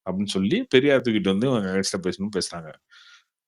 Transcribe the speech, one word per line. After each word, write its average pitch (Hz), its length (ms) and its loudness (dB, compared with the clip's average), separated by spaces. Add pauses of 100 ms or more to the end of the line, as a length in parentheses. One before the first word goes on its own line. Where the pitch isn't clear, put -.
அப்படின்னு 95 160 -2
சொல்லி 107 440 0
பெரியார் 135 320 4
தூக்கிட்டு 107 260 0
வந்து 98 200 2
அவங்க 110 220 0
against-ஆ 95 300 -2
பேசணும்னு 95 380 -4
பேசுறாங்க. 82 340 -6 (760)